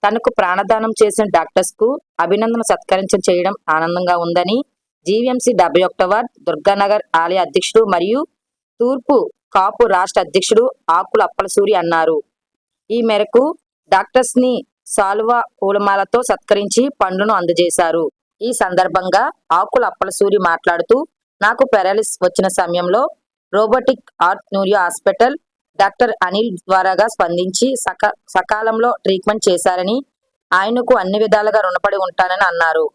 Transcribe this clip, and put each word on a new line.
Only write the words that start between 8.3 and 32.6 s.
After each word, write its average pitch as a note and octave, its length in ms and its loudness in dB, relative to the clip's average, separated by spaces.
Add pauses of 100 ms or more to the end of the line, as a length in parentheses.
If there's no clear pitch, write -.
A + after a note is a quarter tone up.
తూర్పు B3 520 0 (220)
కాపు G3+ 320 2
రాష్ట్ర G3 360 0
అధ్యక్షుడు G#3 500 2 (180)
ఆకుల F#3+ 340 0
అప్పలసూరి G3 500 -2
అన్నారు. E3 500 0 (680)
ఈ A#3 100 -2
మేరకు A3+ 540 0 (360)
డాక్టర్స్ B3 480 0
ని B3+ 260 -2 (220)
శాలువా A3 540 0 (220)
పూలమాలతో G3 580 0
సత్కరించి G#3 680 0 (120)
పండ్లను G3 320 -2
అందజేశారు. E3+ 760 0 (300)
ఈ A#3 120 -6
సందర్భంగా F#3 800 0 (200)
ఆకుల G3 340 2
అప్పలసూరి G3 520 -2
మాట్లాడుతూ, F3 680 0 (360)
"నాకు A#3+ 240 2 (100)
పారాలిసిస్ G3+ 480 -2
వచ్చిన F3+ 240 0
సమయంలో F3+ 600 -2 (440)
రోబోటిక్ B3 560 0 (120)
ఆర్ట్ F#3 320 0
న్యూరో G3 260 0
హాస్పిటల్ G3 580 0 (420)
డాక్టర్ G3+ 340 0 (100)
అనిల్ F#3+ 340 -4
ద్వారాగా F#3 500 0
స్పందించి F#3 680 -2
సక-, G#3 360 -4 (180)
సకాలంలో A3+ 640 -2 (120)
ట్రీట్మెంట్ G3 460 -2
చేశారని, F#3 540 -2 (500)
ఆయనకు A#3+ 440 0
అన్ని G3 220 -2
విధాలుగా G#3+ 400 2
రుణపడి F#3+ 360 -2
ఉంటానని" F#3 520 -2
అన్నారు. E3 480 0